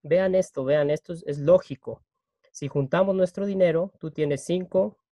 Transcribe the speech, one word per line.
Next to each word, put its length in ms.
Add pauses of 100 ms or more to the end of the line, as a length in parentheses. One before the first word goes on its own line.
vean 320
esto, 300
vean, 240
esto 240
es, 140
es 140
lógico. 640 (500)
Si 160
juntamos 480
nuestro 280
dinero, 540
tú 140
tienes 320
cinco, 520 (160)